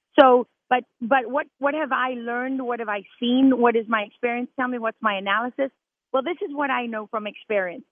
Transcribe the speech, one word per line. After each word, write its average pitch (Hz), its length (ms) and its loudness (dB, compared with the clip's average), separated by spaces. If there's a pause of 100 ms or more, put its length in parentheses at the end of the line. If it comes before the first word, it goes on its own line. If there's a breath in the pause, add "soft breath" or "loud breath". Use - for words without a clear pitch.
(200)
So, 254 260 8 (240)
but, 254 140 0 (160)
but 240 300 0
what, 294 160 -4 (120)
what 277 160 -2
have 302 160 -4
I 254 200 -2
learned? 247 540 -6
What 240 160 -6
have 220 80 -8
I 208 140 -6 (160)
seen? 254 400 4
What 240 180 4
is 226 120 0
my 220 140 0
experience? 240 540 -6
Tell 254 120 -4
me, 247 100 -6
what's 226 220 -6
my 214 140 -2
analysis? 226 560 -4 (420)
Well, 262 100 0
this 302 140 -4 (100)
is 285 80 -12
what 285 160 -2
I 247 160 -4
know 220 240 -8
from 214 160 -6
experience. 202 640 -4